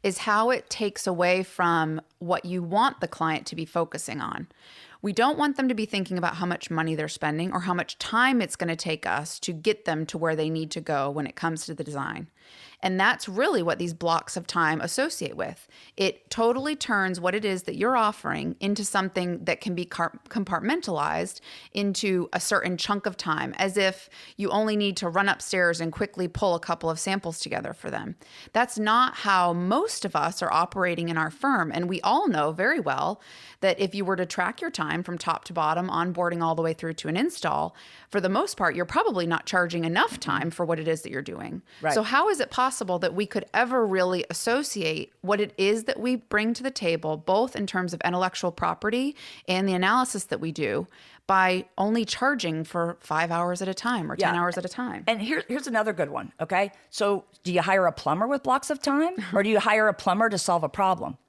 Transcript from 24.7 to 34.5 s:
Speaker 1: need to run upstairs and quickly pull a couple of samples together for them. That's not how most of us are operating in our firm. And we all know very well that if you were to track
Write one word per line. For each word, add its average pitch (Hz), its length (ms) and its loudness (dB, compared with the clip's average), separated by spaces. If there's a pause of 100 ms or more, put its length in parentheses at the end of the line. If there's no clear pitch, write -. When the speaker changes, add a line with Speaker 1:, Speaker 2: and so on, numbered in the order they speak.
Speaker 1:
need 202 220 0
to 180 100 -4
run 196 200 2
upstairs 175 520 0
and 165 120 -2
quickly 185 360 -4
pull 180 260 2
a 170 60 -2
couple 165 300 -2
of 160 100 -2
samples 190 400 -4
together - 320 -6
for - 180 -10
them. - 240 -6 (380)
That's 240 260 0
not 226 380 2
how 185 360 4
most 214 520 0
of 185 120 -6
us 156 260 0
are - 100 0
operating 175 560 0
in 165 100 -2
our 156 120 0
firm. 208 440 2
And 175 140 -2
we 185 140 -2
all 285 260 4
know 156 240 2
very 233 280 0
well 151 400 -2 (400)
that 190 200 2
if 196 140 0
you 202 100 -2
were 185 120 2
to 175 100 0
track 185 340 -2